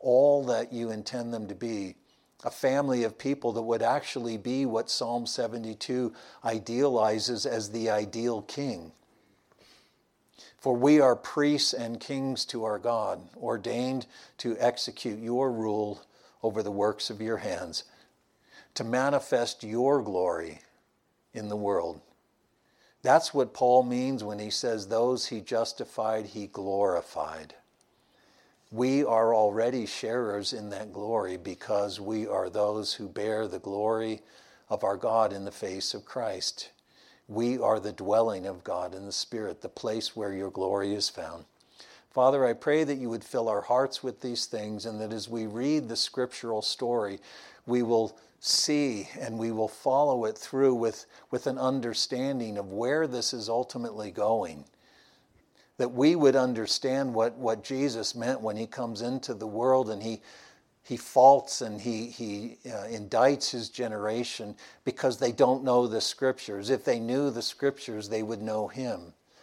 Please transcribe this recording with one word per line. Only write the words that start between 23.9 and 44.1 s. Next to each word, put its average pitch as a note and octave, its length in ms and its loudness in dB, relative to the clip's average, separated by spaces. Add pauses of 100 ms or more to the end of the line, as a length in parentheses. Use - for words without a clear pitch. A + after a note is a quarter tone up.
when G#2 160 -6
he G#2+ 120 -6
says, A2 360 -2
"Those A#2+ 400 2
he A2+ 140 -6
justified, A2 840 -2
he G2+ 200 -10
glorified." E2+ 1080 -2 (1160)
We C3 320 2
are A2+ 320 4
already A2 520 2
sharers A2 680 -4
in G#2+ 180 -8
that G2+ 220 -10
glory G2+ 460 -2
because G2+ 640 -2
we G#2+ 260 -4
are F#2+ 240 -2
those G#2 440 0
who G2+ 140 -10
bear G#2 400 -2
the F#2 100 -8
glory A2 640 -2 (480)
of A2 160 -2
our G2 140 2
God A2 340 2
in G2 140 -8
the G2+ 40 -8
face F#2+ 440 -6
of G#2 100 -12
Christ. - 640 -6 (600)
We A#2 300 0
are A2 220 4
the G2+ 120 -6
dwelling G2+ 540 2
of F#2 180 -8
God F2+ 300 -4
in G2 120 -12
the G2 60 -10
Spirit, G#2 500 -6
the - 80 -10
place - 440 -4
where G2+ 200 -4
your F#2+ 160 -6
glory G2 420 -2
is G#2 160 -2
found. E2 380 -12 (640)
Father, C3 340 6
I A#2+ 80 4
pray D3+ 320 2
that C#3+ 140 -2
you B2 100 -6
would A#2 160 -6
fill A#2 240 -2
our G#2 140 0
hearts C3+ 400 0
with B2 180 -6